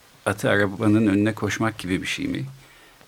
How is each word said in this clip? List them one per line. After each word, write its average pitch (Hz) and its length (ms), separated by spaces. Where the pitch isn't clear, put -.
atı 110 240
arabanın 104 580
önüne 104 260
koşmak 107 440
gibi 90 240
bir 92 60
şey - 200
mi? - 180